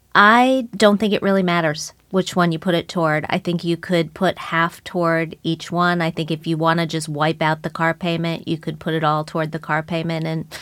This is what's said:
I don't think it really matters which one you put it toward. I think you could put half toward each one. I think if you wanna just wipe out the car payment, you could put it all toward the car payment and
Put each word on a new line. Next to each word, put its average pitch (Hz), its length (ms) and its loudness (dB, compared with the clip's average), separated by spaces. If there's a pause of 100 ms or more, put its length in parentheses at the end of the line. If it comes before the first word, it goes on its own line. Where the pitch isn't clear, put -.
(160)
I 240 600 6
don't 208 220 6
think 208 160 0
it - 80 0
really 196 220 2
matters 165 500 0 (180)
which 185 220 0
one 170 200 2
you 160 60 -4
put 170 160 0
it 170 120 -2
toward. 156 420 0
I 185 100 0
think 175 260 -4
you 170 100 0
could 165 380 -2
put - 240 -2
half 165 480 -2
toward 165 580 -2
each 160 260 -4
one. 175 320 0
I 165 100 -2
think 165 200 -6
if 156 160 -6
you 165 80 0
wanna 165 320 0
just 156 220 -6
wipe 151 320 -2
out 156 220 0
the 165 60 -6
car 165 240 0
payment, 165 540 -4
you 160 100 -4
could 156 220 -8
put 160 140 -4
it 160 100 -2
all 151 220 0
toward 156 260 -4
the 165 80 -8
car 156 240 -4
payment 165 420 -4
and 160 200 -4 (160)